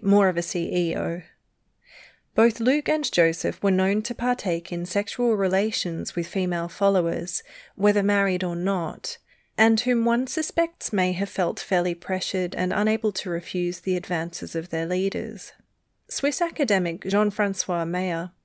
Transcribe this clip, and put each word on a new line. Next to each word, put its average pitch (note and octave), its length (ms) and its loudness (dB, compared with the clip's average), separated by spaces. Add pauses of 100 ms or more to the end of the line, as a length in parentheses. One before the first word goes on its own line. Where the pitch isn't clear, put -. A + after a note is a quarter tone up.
more G3+ 240 6
of E3+ 80 0
a D#3 60 0
C F3 480 0
E - 60 -2
O. E3+ 260 -4 (1120)
Both A3+ 240 4
Luke C4+ 280 2
and D4+ 220 0
Joseph E3 500 0
were G3 120 2
known F#3+ 300 2
to A#3+ 120 -6
partake A3 560 -2
in F3 160 -4
sexual G#3+ 500 0
relations F#3 760 0
with E3+ 140 -2
female F3+ 400 -2
followers, F3 760 0 (320)
whether G3+ 300 2
married G3 400 2
or F3 100 -2
not, F3 640 -4 (420)
and A3+ 200 6
whom A#3 240 2
one A#3 200 2
suspects - 680 -2
may F#3 180 2
have F#3 180 -2
felt F3 300 -2
fairly F3 340 0
pressured F#3 640 -4
and F3+ 180 0
unable G#3+ 380 0
to - 180 -6
refuse F3 520 -4
the F#3 160 0
advances E3+ 580 -4
of E3 140 -4
their E3 180 -4
leaders. F#3 640 -4 (580)
Swiss - 320 0
academic G#3+ 640 0
Jean-François G3 840 0
Meyer, F3 400 -2 (140)